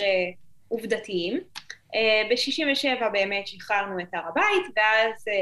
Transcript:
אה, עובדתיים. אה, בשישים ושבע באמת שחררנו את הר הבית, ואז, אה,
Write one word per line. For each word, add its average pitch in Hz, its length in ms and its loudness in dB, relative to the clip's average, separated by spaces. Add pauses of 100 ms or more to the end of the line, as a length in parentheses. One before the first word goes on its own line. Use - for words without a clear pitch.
אה, 185 300 2 (360)
עובדתיים. 214 760 -4 (540)
אה, 214 260 4 (100)
בשישים 277 400 0
ושבע 254 380 0
באמת 196 380 0
שחררנו 196 520 -2
את 175 140 -8
הר 165 140 -6
הבית, 359 480 0
ואז, 220 520 2
אה, 214 140 -2